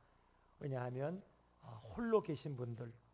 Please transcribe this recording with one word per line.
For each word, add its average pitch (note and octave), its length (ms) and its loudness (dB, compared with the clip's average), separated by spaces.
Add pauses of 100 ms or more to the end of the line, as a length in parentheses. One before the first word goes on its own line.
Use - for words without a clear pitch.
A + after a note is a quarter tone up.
(600)
왜냐하면, C3+ 600 0 (380)
아, - 100 -16 (140)
홀로 A3+ 380 4
계신 D3 340 -2
분들, A#2+ 360 -6 (220)